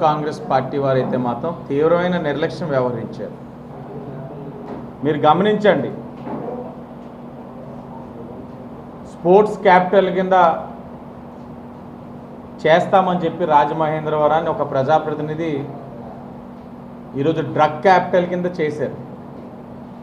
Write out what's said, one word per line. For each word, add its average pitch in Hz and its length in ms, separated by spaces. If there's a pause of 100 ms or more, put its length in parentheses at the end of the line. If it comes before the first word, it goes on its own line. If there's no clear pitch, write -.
కాంగ్రెస్ 151 460
పార్టీ 131 340
వారైతే 131 340 (100)
మాత్రం 143 260 (160)
తీవ్రమైన 170 480 (100)
నిర్లక్ష్యం 151 460
వ్యవహరించారు. 117 640 (1700)
మీరు 147 220
గమనించండి, 175 640 (3250)
స్పోర్ట్స్ 202 520
క్యాపిటల్ 185 440 (100)
కింద 185 160 (2250)
చేస్తామని 175 640
చెప్పి 160 180 (120)
రాజమహేంద్రవరాన్ని 156 1000
ఒక 156 100 (100)
ప్రజాప్రతినిధి 151 760 (1700)
ఈరోజు 156 220 (140)
డ్రగ్ 151 320
క్యాపిటల్ 180 460
కింద 175 140 (120)
చేశారు. 147 380 (1040)